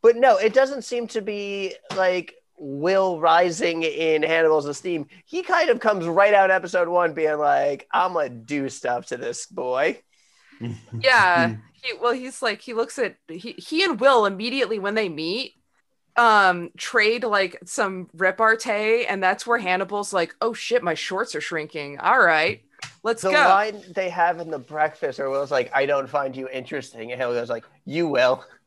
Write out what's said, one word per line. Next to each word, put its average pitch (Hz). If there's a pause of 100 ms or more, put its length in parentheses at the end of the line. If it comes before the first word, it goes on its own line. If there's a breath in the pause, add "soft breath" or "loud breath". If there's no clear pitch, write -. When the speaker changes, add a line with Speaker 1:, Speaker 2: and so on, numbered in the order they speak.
Speaker 1:
But 233
no, 240
it 208
doesn't 262
seem 240
to 220
be, 202 (220)
like, 185 (220)
Will 170
rising 170
in 156
Hannibal's 156
esteem. 156 (180 soft breath)
He 359
kind 359
of 233
comes 196
right 196
out 190
episode 180
one 175
being 156
like, 143
"I'ma 170
do 123
stuff 123
to 123
this 123
boy." 127 (1040 soft breath)
Speaker 2:
Yeah. 180
Speaker 3:
<laughs> - (200)
Speaker 2:
He, 247 (100)
well, 240
he's 254
like, 226
he 247
looks 226
at, 226 (100)
he, 180
he 320
and 311
Will 247
immediately 214
when 202
they 214
meet, 165 (600)
um, 196
trade, 226
like, 196
some 190
repartee, 220
and 196
that's 185
where 233
Hannibal's 190
like, 170
"Oh 233
shit, -
my 170
shorts 190
are 151
shrinking. 151
All 240
right, 165 (400 loud breath)
let's 226
Speaker 1:
The 190
Speaker 2:
go." 190
Speaker 1:
line 208 (120)
they 190
have 170
in 165
the 151
breakfast 151
where 135
Will's 139
like, 127
"I 139
don't 139
find 135
you 131
interesting," 127
and 123
Hannibal's 120
like, 117 (180)
"You 165
will." 127 (220)